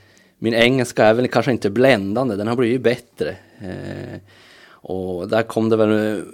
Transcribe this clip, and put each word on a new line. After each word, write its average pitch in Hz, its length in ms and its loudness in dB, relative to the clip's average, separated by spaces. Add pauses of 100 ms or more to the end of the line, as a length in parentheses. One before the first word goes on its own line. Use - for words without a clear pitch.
(380)
min 113 160 -2
engelska 120 520 4
är 110 80 8
väl 123 140 0
kanske 127 240 0
inte 104 180 -2
bländande, 113 680 2
den 104 120 -4
har 117 80 -2
blivit 123 260 0
bättre. 113 540 -4 (220)
Eh, 95 600 -12 (500)
och 92 580 -8
där 113 140 0
kom 113 260 -2
det 113 80 4
väl, 107 400 2
eh, 82 60 -8 (120)